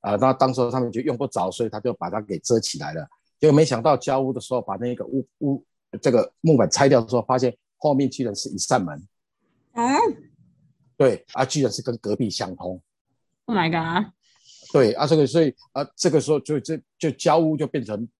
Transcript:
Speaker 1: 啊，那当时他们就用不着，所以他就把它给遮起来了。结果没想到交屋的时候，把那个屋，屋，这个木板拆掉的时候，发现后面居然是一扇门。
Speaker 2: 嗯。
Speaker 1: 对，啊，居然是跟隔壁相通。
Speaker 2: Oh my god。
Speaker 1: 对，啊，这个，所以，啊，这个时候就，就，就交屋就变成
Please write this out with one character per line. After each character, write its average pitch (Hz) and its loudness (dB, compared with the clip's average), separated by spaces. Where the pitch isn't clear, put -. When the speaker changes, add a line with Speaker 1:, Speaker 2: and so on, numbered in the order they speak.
Speaker 1:
啊， 104 -2
那 131 4
当 131 2
时 120 0
他 127 -4
们 120 -2
就 117 -6
用 127 -4
不 135 -6
着， 92 -4
所 117 -4
以 107 -6
他 107 -10
就 120 -4
把 - -10
它 104 -6
给 98 -8
遮 113 0
起 - -6
来 73 -10
了。 80 -10
结 151 6
果 139 6
没 156 6
想 120 -4
到 143 4
交 135 -2
屋 131 -2
的 117 -6
时 - -8
候， 120 -2
把 98 -8
那 120 -6
个 127 -10
屋， 131 -6
屋， 139 -2
这 135 2
个 113 2
木 160 6
板 135 4
拆 139 4
掉 131 6
的 113 -10
时 123 -2
候， 120 2
发 127 0
现 120 0
后 151 0
面 135 2
居 131 -6
然 107 -4
是 - -8
一 98 -8
扇 117 0
门。 76 -10
Speaker 2:
嗯。 233 0
Speaker 1:
对， 127 2
啊， 135 0
居 143 0
然 113 2
是 - -6
跟 117 -6
隔 104 -2
壁 107 -2
相 92 -8
通。 90 -10
Speaker 2:
Oh 226 -2
my 160 2
god。 170 -2
Speaker 1:
对， 123 6
啊， 143 0
这 160 4
个， 151 6
所 160 2
以， 147 2
啊， 139 -6
这 180 0
个 156 4
时 151 0
候 143 2
就， 151 -4
就， 156 -6
就 160 -2
交 160 2
屋 156 2
就 151 -2
变 135 -4
成 107 -6